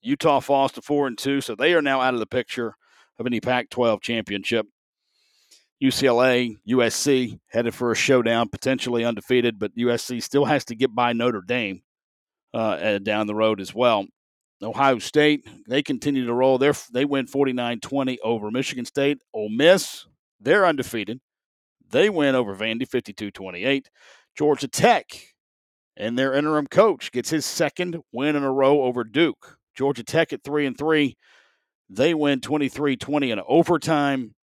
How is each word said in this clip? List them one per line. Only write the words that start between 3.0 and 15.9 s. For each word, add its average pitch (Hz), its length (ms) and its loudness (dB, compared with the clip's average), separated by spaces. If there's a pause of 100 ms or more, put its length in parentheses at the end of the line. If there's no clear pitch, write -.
of 117 80 -4
any 127 140 -2
Pac-twelve 123 580 0
championship. 107 640 -4 (1160)
U 135 100 4
C 135 160 2
L 120 160 6
A, 123 420 2
U 123 180 2
S 110 120 0
C 131 520 0
headed 117 260 -2
for 120 180 -2
a 110 40 2
showdown, 117 540 2
potentially 123 560 -2
undefeated, 117 540 0
but 104 160 -4
U 120 160 0
S 117 120 -2
C 123 160 -8
still 139 240 0
has 127 220 0
to 117 100 -12
get 120 180 0
by 120 200 0
Notre 117 280 -2
Dame, 98 420 -6 (680)
uh, 117 40 -6
uh, 101 420 -2
down 104 280 -2
the 104 80 -6
road 110 260 0
as 90 120 -12
well. 110 320 2 (560)
Ohio 127 380 0
State, 151 480 2 (220)
they 135 120 0
continue 139 440 -2